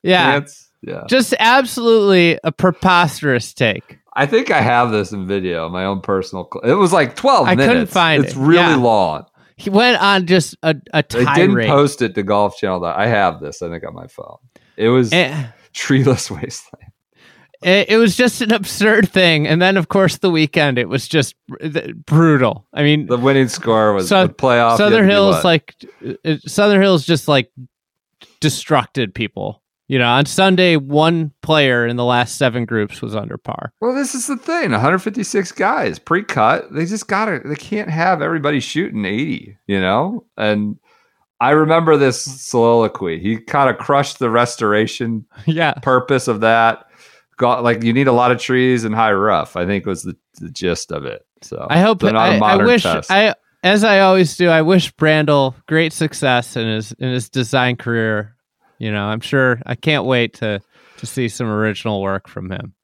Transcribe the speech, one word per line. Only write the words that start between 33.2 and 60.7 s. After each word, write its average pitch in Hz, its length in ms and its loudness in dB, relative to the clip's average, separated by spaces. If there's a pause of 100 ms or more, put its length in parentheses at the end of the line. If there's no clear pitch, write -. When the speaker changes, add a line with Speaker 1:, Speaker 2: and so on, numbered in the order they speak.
Speaker 1:
par. - 440 -12
Speaker 2:
Well, 247 140 -2
this 269 200 -4
is 247 120 -8
the 277 120 -6
thing. 320 340 -4
a 104 80 0
hundred 165 200 0
fifty-six 202 520 -6
guys, 190 460 -4
pre-cut. 165 760 -2
They 160 140 -4
just 208 220 -8
gotta, 196 360 -4
they 147 120 -8
can't 208 340 -8
have 160 320 -2
everybody 151 360 -2
shooting 120 460 -6
eighty, 107 600 -8
you 98 140 -2
know? 131 440 -2 (140)
And 104 400 -2 (640)
I 131 80 2
remember 156 480 4
this 135 240 0
soliloquy. 117 1000 0
He 107 160 -4
kinda 131 380 -2
crushed - 440 -2
the 120 120 -2
restoration 113 960 -2 (100)
Speaker 1:
<laughs> - 100 -8
Yeah. 160 280 -2
Speaker 2:
purpose 127 520 0
of 110 140 -2
that, 113 460 2 (560)
got, 123 220 0
like, 113 180 0
you 117 100 0
need 135 140 2
a 127 60 4
lot 123 180 4
of 120 80 0
trees 127 460 0
and 107 100 -4
high 110 180 2
rough, 98 440 0
I 87 100 -4
think 98 180 -4
was 95 200 -6
the, 90 120 -12 (240)
the 85 100 -16
gist 87 420 -6
of 73 120 -10
it. 55 220 -14 (160)
So - 260 -14
Speaker 1:
I 165 120 2
hope 208 200 2
Speaker 2:
they're - 120 0
not 110 180 2
a - 20 2
Speaker 1:
I, - 40 2
I - 20 0
Speaker 2:
modern 196 280 4
Speaker 1:
wish 240 180 2
Speaker 2:
test. - 260 -2
Speaker 1:
I, 202 240 2 (300)
as 202 200 4
I 202 160 4
always 185 360 4
do, 175 120 2
I 160 140 4
wish 175 320 2
Brandel 151 600 2 (120)
great 160 260 0
success 127 640 -2
in 113 100 -4
his, 110 260 -6
in 127 180 -6
his 127 180 -6
design 123 480 -2
career. 110 580 -4 (440)
You 110 140 -8
know, 101 120 -4
I'm 107 160 -6
sure, 127 460 0
I 123 80 -6
can't 147 300 -2
wait 120 300 0
to, 104 260 -6 (380)